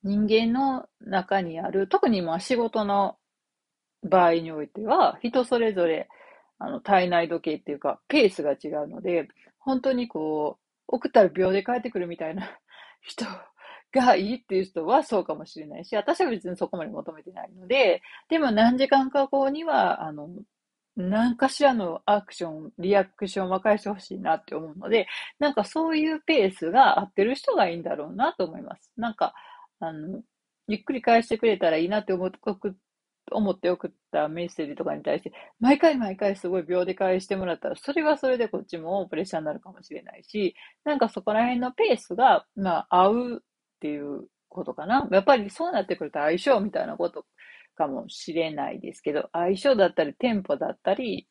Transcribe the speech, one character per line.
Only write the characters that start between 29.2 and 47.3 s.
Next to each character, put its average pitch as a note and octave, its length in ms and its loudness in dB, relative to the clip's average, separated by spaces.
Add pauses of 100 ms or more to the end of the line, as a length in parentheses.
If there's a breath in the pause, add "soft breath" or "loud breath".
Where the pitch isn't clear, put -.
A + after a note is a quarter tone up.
あ E3 140 -6
の、 D#3+ 280 -12 (460)
ゆ G#3+ 100 -4
っ G#3 60 -12
く D4+ 100 -6
り B3 80 -6
返 A#3 220 4
し - 40 -10
て A3+ 100 -2
く - 80 -2
れ G#3+ 120 4
た F3+ 120 2
ら D#3+ 80 2
い E3 80 0
い F3 40 -2
な G#3+ 100 0
っ G3+ 60 -12
て F#3+ 80 -2
思 F#3 140 -2
っ F#3 40 -4
て - 100 -20
送 G3+ 280 -4
っ-、 - 20 -14 (600)
思 G3+ 200 0
っ F#3 80 -4
て F3 100 0
送 F3+ 180 -2
っ - 40 -8 (200)
た D3+ 160 0
メ E3 180 -6
ッ E3+ 40 -8
セ - 140 -8
ー D3 40 -6
ジ C#3+ 80 -10
と D#3+ 100 -6
か D3+ 100 -4
に D3 80 -14
対 D3+ 160 -2
し - 40 -20
て、 - 80 -12 (280 loud breath)
毎 C4+ 200 4
回 D#4 180 4
毎 G3 200 -4
回 G3+ 180 0
す G3 140 -8
ご F#3 100 0
い E3+ 40 -6
秒 F3+ 220 0
で F#3 100 -4
返 F#3 240 0
し F#3+ 80 -16
て G3+ 80 -2
も F#3+ 100 -4
ら E3+ 100 -2
っ - 40 -18
た - 100 -6
ら、 - 60 -6
そ - 180 -8
れ D#4+ 100 -2
は D4+ 140 2
そ C#4 120 0
れ B3+ 80 0
で A#3 100 0
こ - 120 -6
っ - 60 -14
ち - 120 -12
も F3 300 -4
プ - 80 -8
レ D#3+ 80 -2
ッ - 20 -4
シ - 80 -12
ャ F3 40 -4
ー - 40 -2
に D#3 40 -8
な D3+ 80 -4
る - 60 -10
か F#3 120 -20
も - 120 -20
し - 100 -18
れ D3+ 80 -14
な - 160 -20
い - 60 -20
し、 G3 320 -4 (280 loud breath)
な D4 120 0
ん C#4 40 -2
か A3+ 100 2
そ - 120 -10
こ G#3 120 -2
ら A3 100 2
辺 B3 160 -2
の B3+ 120 -4
ペ G#4+ 220 2
ー A3+ 40 0
ス - 180 -10
が、 A3+ 300 4 (100)
ま F#3 340 -2
あ、 F3+ 140 6
合 G3 60 8
う A#3+ 280 -2
っ - 20 -10 (400)
て D#3+ 80 -8
い D3 140 -6
う C#3+ 260 -10 (220)
こ F3 140 -10
と - 100 -8
か D3+ 120 -10
な。 B3+ 260 0
や F#3+ 80 6
っ G3 40 -6
ぱ C#4 140 6
り G3+ 120 -2
そ - 200 -6
う - 20 -6
な A3 100 0
っ F#3 40 -2
て F3+ 100 -4
く E3 100 -8
る C#3+ 60 -10
と D#3 80 -4
相 D3+ 180 2
性 A#3+ 220 4
み G3 120 -4
た - 120 -4
い - 40 -8
な D3+ 100 -10
こ F3 120 -2
と - 160 -16 (500 loud breath)